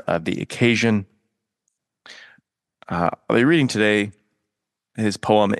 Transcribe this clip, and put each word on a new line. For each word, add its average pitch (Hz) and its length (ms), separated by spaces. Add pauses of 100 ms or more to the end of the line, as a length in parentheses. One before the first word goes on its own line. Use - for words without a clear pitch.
of 82 180
the 92 160
occasion, 113 640 (1800)
uh, 87 220 (180)
I'll - 80
be 117 80
reading 151 240
today 104 440 (840)
his 107 220
poem 104 420